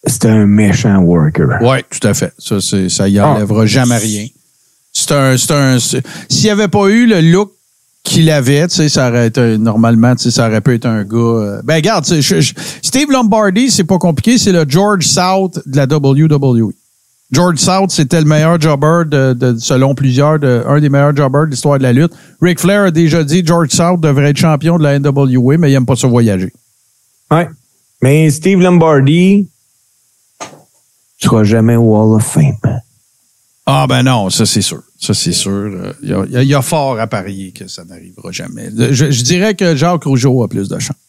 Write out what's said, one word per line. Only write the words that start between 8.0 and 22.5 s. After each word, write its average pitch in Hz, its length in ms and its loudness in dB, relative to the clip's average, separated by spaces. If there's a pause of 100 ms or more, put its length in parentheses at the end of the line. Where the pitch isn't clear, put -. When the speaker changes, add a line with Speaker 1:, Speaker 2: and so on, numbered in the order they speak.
Speaker 2:
qu'il 160 280 2
avait, 143 380 2
tu - 80 -4
sais, 156 120 0
ça 139 200 0
aurait 120 180 0
été, 113 320 0
normalement, 113 560 2
tu 120 80 -6
sais, 123 80 0
ça 117 180 0
aurait 110 120 0
pu 127 140 0
être 113 120 -4
un 110 160 -2
gars, 101 160 -6
euh, 113 460 -2
ben, 147 100 0
regarde, 165 300 0
tu 175 100 -2
sais, 151 80 0
je, 180 180 0
je... - 140 -2 (260)
Steve 294 300 -2
Lombardi, 226 600 0
c'est 185 140 0
pas 185 140 0
compliqué, 180 400 0
c'est 196 140 0
le 170 140 2
George 185 380 0
South 185 640 -2
de 135 100 -4
la 139 100 2
W 143 420 2
W 139 340 2
E. 107 100 -2 (600)
George 170 260 0
South, 190 320 0
c'était 160 300 0
le 156 60 2
meilleur 156 340 2
jobber 151 500 0
de, 135 220 0
de, 123 260 -2
selon 131 380 0
plusieurs, 139 420 0
de, 127 300 0
un 143 120 2
des 151 80 2
meilleurs 143 280 2
jobbers 143 300 0
de 156 40 -6
l'histoire 143 280 -2
de 131 40 0
la 127 100 2
lutte. 151 200 2 (280)
Ric 175 200 0